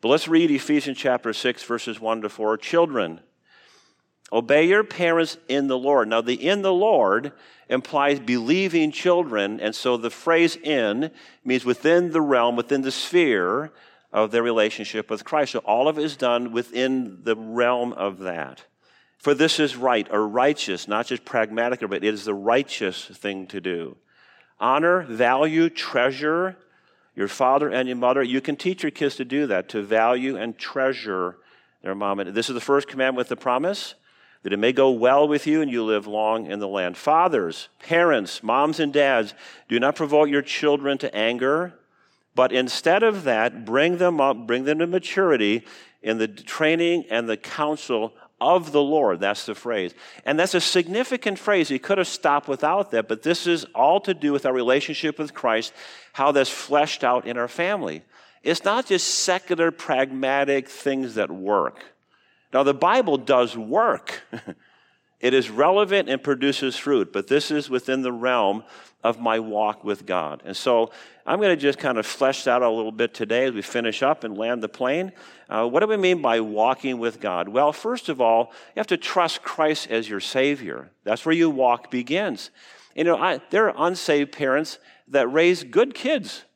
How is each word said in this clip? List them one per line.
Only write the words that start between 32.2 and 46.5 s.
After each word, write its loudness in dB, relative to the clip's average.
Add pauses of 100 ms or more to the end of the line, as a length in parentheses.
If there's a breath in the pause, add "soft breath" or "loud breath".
And -8
this -2
is -6
the -6
first 0
commandment -2
with -4
the -4
promise, -4 (480 soft breath)
"that -4
it -2
may 2
go 4
well 4
with 0
you 2
and -2
you -2
live 0
long -2
in -8
the -6
land." -4
Fathers, 0 (100)
parents, 0
moms 0
and -2
dads, 2 (340 loud breath)
do 0
not 2
provoke 4
your 2
children 0
to -6
anger, -2 (600)
but 4
instead 2
of 0
that, 0
bring 2
them 2
up, 2
bring -2
them 0
to 0
maturity 0 (380 loud breath)
in -2
the 0
training -2